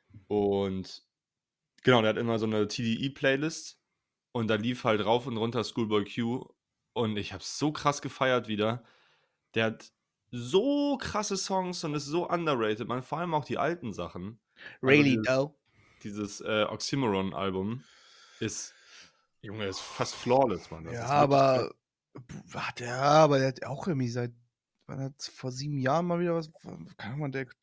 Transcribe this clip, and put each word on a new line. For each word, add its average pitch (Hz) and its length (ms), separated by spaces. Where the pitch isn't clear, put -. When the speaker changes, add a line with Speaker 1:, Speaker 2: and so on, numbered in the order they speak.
Speaker 1:
Und 98 800
genau, 127 180
der 110 100
hat 104 60
immer 113 220
so 110 60
eine 107 220
T-D-E-Playlist 135 1120
und 113 160
da 110 60
lief 120 280
halt 107 220
rauf 120 220
und 120 100
runter 117 260
Schoolboy 104 420
Q 120 400
und 110 240
ich 101 160
hab's - 260
so 147 120
krass 147 300
gefeiert 127 460
wieder. 110 360
Der 113 100
hat - 280
so 254 680
krasse 202 400
Songs 185 460
und 151 120
ist 143 100
so 160 240
underrated, 123 580
man, 123 160
vor 147 160
allem 175 140
auch 147 120
die 117 120
alten 147 360
Sachen. 87 460
Also 139 200
Speaker 2:
Really, - 0
Speaker 1:
dieses, 120 240
Speaker 2:
though? 135 280
Speaker 1:
dieses, 104 380
äh, 107 280
Oxymoron-Album 98 1120
ist, - 340
Junge, 107 260
ist 92 120
fast - 360
flawless, 123 560
Mann. 82 140
Das 110 80
Speaker 2:
Ja, 117 80
Speaker 1:
ist 127 140
wirklich 147 80
Speaker 2:
aber, 139 300
Speaker 1:
krass. 123 200
Speaker 2:
hat - 260
der, 120 200
aber 147 380
der 131 100
hat - 160
auch 147 220
irgendwie 131 220
seit, 120 240
wann - 120
hat, 135 240
vor - 280
sieben 143 280
Jahren 151 280
mal 175 120
wieder 175 160
was, 160 180
keine - 600
Ahnung, 147 80
wann 139 100
der 131 160